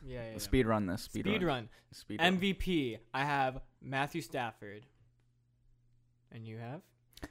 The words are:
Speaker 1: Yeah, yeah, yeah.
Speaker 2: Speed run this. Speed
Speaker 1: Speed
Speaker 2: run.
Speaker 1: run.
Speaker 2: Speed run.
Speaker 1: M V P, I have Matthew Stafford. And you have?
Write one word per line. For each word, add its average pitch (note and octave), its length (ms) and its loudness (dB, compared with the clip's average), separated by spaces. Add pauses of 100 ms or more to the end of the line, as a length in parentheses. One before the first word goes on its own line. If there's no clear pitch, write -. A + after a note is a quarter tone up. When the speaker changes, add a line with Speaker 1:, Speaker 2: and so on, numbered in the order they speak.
Speaker 1:
Yeah, B2 220 -10
yeah, A2+ 80 -10
yeah. G#2+ 60 -8
Speaker 2:
Speed B2 280 6
run G#2+ 200 4
this. F2+ 160 -2
Speed - 240 -4
Speaker 1:
Speed G3+ 160 2
Speaker 2:
run. F3 40 2
Speaker 1:
run. B2 220 0 (240)
Speaker 2:
Speed - 280 -8
run. E3 60 6
Speaker 1:
M F#3 120 6
V F#3+ 160 2
P, C#3+ 420 0 (160)
I C3 140 2
have C3 340 2 (220)
Matthew C#3 400 -2
Stafford. A2 640 -8 (1500)
And A2+ 140 -12
you A2+ 120 -8
have? A#2 220 -8 (500)